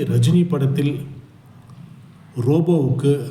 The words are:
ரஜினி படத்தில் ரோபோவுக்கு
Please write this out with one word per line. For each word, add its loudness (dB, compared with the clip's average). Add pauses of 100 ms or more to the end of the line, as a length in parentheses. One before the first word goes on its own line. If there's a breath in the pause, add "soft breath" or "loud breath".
ரஜினி 4
படத்தில் 0 (1400)
ரோபோவுக்கு 0 (180)